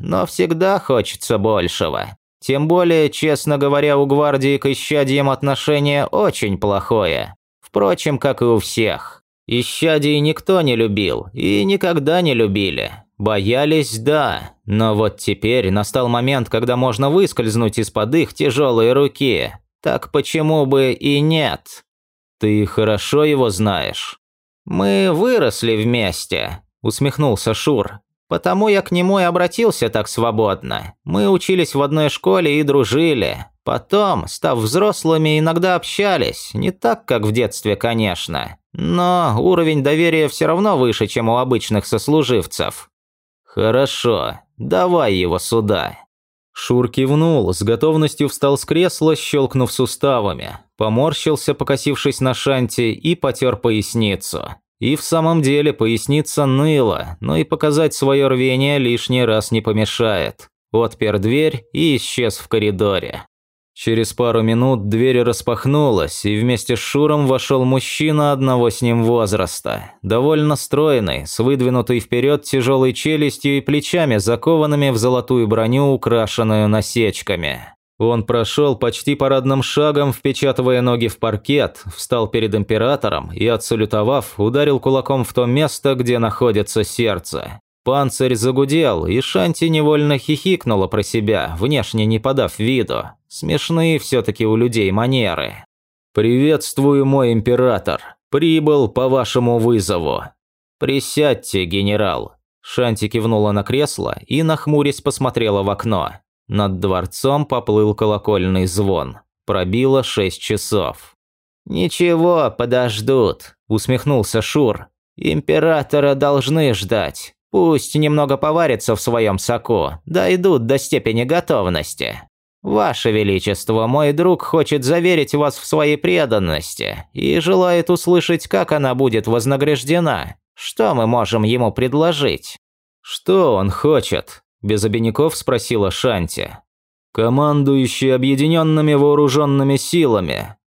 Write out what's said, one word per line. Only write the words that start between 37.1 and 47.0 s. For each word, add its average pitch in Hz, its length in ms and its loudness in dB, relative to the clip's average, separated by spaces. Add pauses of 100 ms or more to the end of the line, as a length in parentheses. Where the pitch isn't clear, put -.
в 107 100 0
детстве, 107 420 -2
конечно. 95 840 -4 (160)
Но 175 640 0
уровень 160 440 2
доверия 156 460 2
все - 180 -2
равно 180 300 0
выше, 117 300 0
чем 113 240 -2
у 120 80 2
обычных 117 480 -2
сослуживцев. 120 1040 -2 (540)
Хорошо, 110 960 -2 (180)
давай 160 560 2
его 90 240 0
сюда. 101 600 -2 (540)
Шур 123 360 0
кивнул, 135 640 0